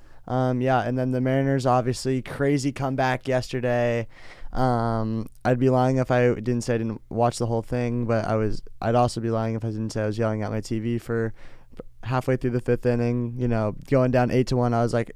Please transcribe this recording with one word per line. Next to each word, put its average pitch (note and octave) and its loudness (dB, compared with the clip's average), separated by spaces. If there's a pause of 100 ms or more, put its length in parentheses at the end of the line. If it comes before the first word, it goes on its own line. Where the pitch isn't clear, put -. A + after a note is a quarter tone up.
(280)
Um, B2+ 0
yeah, B2+ 2
and B2 -2
then B2+ 0
the B2+ 0
Mariners, C3+ 2
obviously, B2+ 0
crazy C#3+ 0
comeback C3 -2
yesterday. A#2+ 0 (460)
Um, A2+ 0 (180)
I'd B2 2
be C3 4
lying B2+ 4
if C3 0
I B2 4
didn't A#2+ -2
say A#2+ -2
I - 0
didn't A2+ -4
watch A#2 0
the A#2+ 0
whole A2+ 0
thing, A#2+ -2
but A2+ 0
I A2 0
was, A2 0 (180)
I'd A#2 2
also A#2+ 2
be A2+ -2
lying A2+ -2
if A2 -6
I A#2 -2
didn't G#2+ -4
say A2 -2
I G#2+ 0
was G#2+ -2
yelling A2 0
at G#2 -4
my A2 -2
T A2+ -4
V A#2 -2
for A2+ -4 (720)
halfway C3 0
through B2 0
the A#2+ 0
fifth A#2+ 0
inning, A#2+ 0
you B2 0
know, A2 0 (160)
going B2+ 4
down B2 4
eight B2+ 4
to C3 0
one. A#2+ 2
I A#2 4
was A#2 2
like, A#2 -2